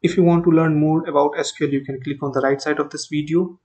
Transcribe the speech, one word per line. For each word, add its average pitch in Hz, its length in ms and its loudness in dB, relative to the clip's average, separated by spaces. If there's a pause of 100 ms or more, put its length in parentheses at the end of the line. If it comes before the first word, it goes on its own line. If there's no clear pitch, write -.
If 170 140 2
you 185 60 4
want 170 200 4
to 170 80 4
learn 160 280 4
more 156 300 2
about 147 260 2
S 160 160 -4
Q - 140 -4
L, 139 80 -2
you 135 100 -2
can 135 160 -8
click 135 220 -8
on 139 100 -4
the 131 100 -2
right 139 200 0
side 151 160 -4
of 147 140 -6
this - 160 -12
video 160 580 -4